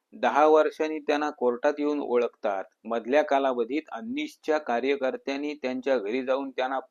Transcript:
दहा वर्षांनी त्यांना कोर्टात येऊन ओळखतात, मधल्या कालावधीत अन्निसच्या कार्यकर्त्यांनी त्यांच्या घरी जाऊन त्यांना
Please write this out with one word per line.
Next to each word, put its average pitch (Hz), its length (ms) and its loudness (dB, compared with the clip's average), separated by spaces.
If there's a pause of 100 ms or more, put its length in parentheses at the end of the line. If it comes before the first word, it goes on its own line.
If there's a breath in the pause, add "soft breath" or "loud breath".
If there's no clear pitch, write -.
(140)
दहा 123 320 4
वर्षांनी 156 520 4
त्यांना 147 320 -2
कोर्टात 123 480 0
येऊन 147 220 0
ओळखतात, 117 640 -2 (200)
मधल्या 117 380 0
कालावधीत 135 600 -2 (100)
अन्निसच्या 147 680 -4
कार्यकर्त्यांनी 135 960 -2
त्यांच्या 131 440 -2
घरी 113 260 -2
जाऊन 135 260 -2
त्यांना 131 280 -4 (120)